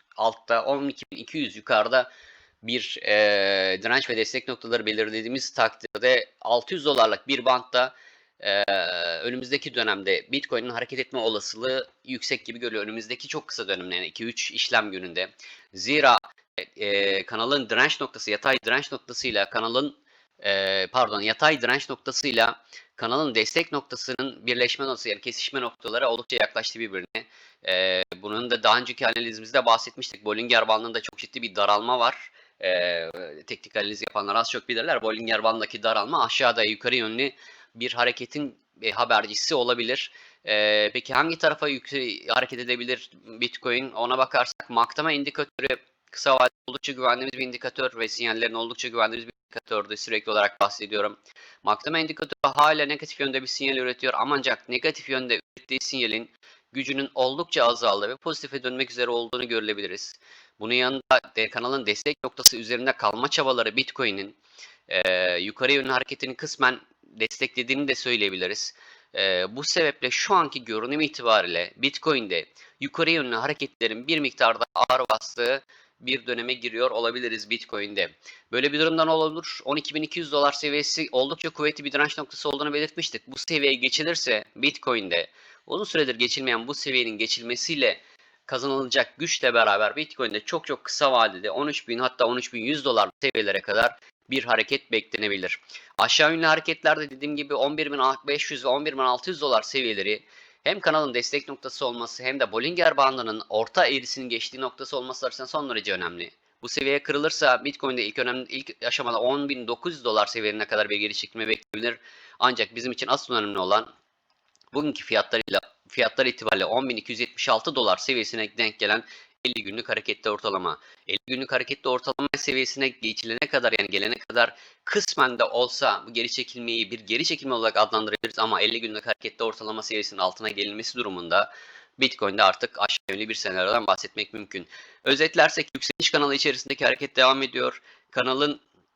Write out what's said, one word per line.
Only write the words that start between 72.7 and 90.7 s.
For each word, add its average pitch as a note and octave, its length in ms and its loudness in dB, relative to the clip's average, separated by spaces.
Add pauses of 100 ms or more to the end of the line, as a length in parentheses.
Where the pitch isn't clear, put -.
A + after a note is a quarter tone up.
yukarı D#3 300 -2
yönlü C3+ 260 0
hareketlerin B2 720 -4
bir D#3 120 0
miktar B2 400 2
daha A2+ 300 2
ağır B2+ 200 2
bastığı A#2+ 540 0 (360)
bir B2 280 -4
döneme B2 260 -2
giriyor A#2+ 380 0
olabiliriz A#2 580 -2
Bitcoin'de. G2+ 640 -4 (400)
Böyle C3+ 220 2
bir D3+ 60 -2
durumda D#3+ 260 4
ne D#3+ 60 2
olur? D#3+ 540 0
On C#3 100 0
iki D3+ 200 -4
bin D#3 80 -2
iki D3+ 160 -8
yüz D3+ 120 -8
dolar C#3+ 200 6
seviyesi D3 600 -2
oldukça C#3 380 0
kuvvetli D3+ 340 -2
bir C#3+ 80 -6
direnç D3 260 2
noktası - 320 -6
olduğunu C#3+ 240 -2
belirtmiştik. D3+ 540 -4
Bu B2+ 100 -12
seviyeye C#3+ 360 2
geçilirse C3 720 0 (120)
Bitcoin'de A2 720 0 (400)
uzun F#3 160 -4
süredir C#3+ 320 0
geçilmeyen A#2+ 520 0
bu C#3+ 60 -6
seviyenin B2 440 -2
geçilmesiyle A#2+ 840 -2 (440)
kazanılacak C3+ 720 -2
güçle D3 360 0
beraber G#2+ 420 4
Bitcoin'de B2 440 -4
çok - 280 -6
çok C#3 160 -6